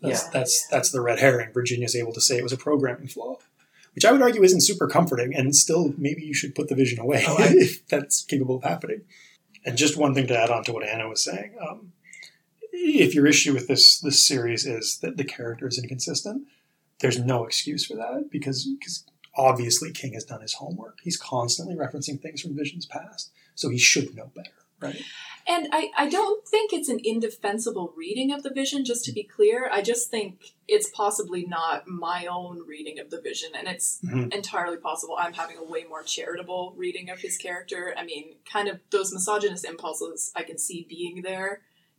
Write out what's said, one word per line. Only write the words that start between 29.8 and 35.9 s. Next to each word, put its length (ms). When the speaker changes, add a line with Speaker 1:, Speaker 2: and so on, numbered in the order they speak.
Speaker 3:
just 300
think 420
it's 220
possibly 560
not 420
my 380
own 400
reading 320
of 120
the 100
Vision, 360
and 100
it's 380
Speaker 1:
Mm-hmm. 280
Speaker 3:
entirely 440
possible 420
I'm 140
having 240
a 80
way 240
more 140